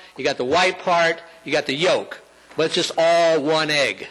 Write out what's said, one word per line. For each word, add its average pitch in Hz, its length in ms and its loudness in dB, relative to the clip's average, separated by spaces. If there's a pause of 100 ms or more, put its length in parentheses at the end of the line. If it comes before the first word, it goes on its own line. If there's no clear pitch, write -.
(180)
you 135 60 -8
got 139 140 -2
the 127 80 -4
white 180 340 0
part, 170 420 0 (240)
you 139 60 -10
got 147 140 0
the 135 100 -6
yolk, 147 440 -2 (380)
but 156 100 0
it's - 80 -4
just 175 220 -2
all 165 440 4
one 156 280 0
egg. 135 420 0